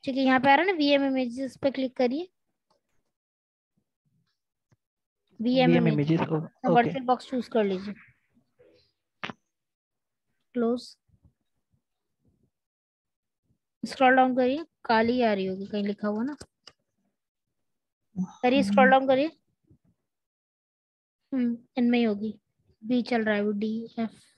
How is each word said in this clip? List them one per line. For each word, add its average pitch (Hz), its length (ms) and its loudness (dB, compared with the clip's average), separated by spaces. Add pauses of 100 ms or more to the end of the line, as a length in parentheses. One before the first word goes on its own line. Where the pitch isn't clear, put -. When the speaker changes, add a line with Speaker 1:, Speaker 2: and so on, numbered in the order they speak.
Speaker 1:
ठीक 262 120 -4
है, 269 60 0
यहाँ 262 160 2
पे 269 120 4
आ 277 40 8
रहा 320 100 2
है 403 60 0
ना 349 60 -2
वीएम 285 260 2
इमेजेस, 262 480 -4
इस - 60 -20
पे 277 140 -2
click 262 260 -6
करिए। 269 320 -2 (3000)
वीएम 254 300 4
Speaker 2:
वीएम 170 160 4
Speaker 1:
इमेज। 151 60 2
Speaker 2:
images, 151 260 2
ओ-, 175 60 -2
Speaker 1:
हाँ, 156 120 -2
Speaker 2:
ओके। - 320 -6
Speaker 1:
वर्चुअल 240 360 2
box 247 240 -2
choose 247 200 -6
कर 220 140 0
लीजिए। 196 300 -4 (2500)
Close। 240 440 -4 (3000)
Scroll 254 300 4
down 254 200 4
करिए, 262 300 -2 (200)
काली 233 360 0
आ 220 120 2
रही 190 120 -2
होगी, 190 200 -6
कहीं 208 180 -6
लिखा 208 240 -6
हुआ 214 160 -4
ना। 285 120 -6 (2000)
करिए, 254 220 2
स्क्रॉल 202 240 4
Speaker 2:
हम्म। 262 40 6
Speaker 1:
down 269 160 4
करिए। 269 200 2 (2000)
हम्म, 240 240 -2 (200)
इनमें 240 220 2
ही 233 60 2
होगी। 208 340 -4 (440)
B 240 180 0
चल 226 220 -2
रहा 214 120 0
है, 208 60 -2
वो 208 100 -2
डी, 220 480 -6
एफ। 226 120 -4 (260)